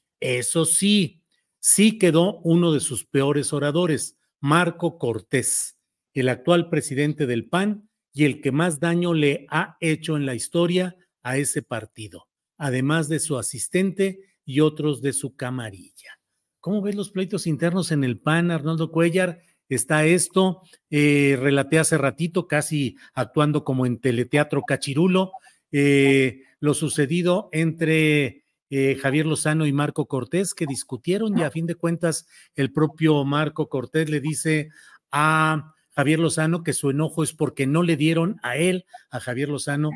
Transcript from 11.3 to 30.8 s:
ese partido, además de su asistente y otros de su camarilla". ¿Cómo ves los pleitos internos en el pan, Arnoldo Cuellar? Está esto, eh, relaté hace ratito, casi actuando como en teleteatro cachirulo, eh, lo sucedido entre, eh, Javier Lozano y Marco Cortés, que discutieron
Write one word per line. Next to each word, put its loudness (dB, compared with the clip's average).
ese -2
partido, -12
además 0
de -2
su -4
asistente -4
y -2
otros 0
de -2
su -8
camarilla". -10
¿Cómo -2
ves -4
los -6
pleitos -4
internos 0
en 2
el -2
pan, 0
Arnoldo -4
Cuellar? 0
Está 0
esto, 2
eh, 4
relaté 2
hace 2
ratito, -2
casi -2
actuando 0
como 0
en -2
teleteatro 0
cachirulo, 0
eh, 4
lo 0
sucedido 0
entre, 0
eh, 0
Javier 0
Lozano 0
y 0
Marco -2
Cortés, -4
que -6
discutieron -4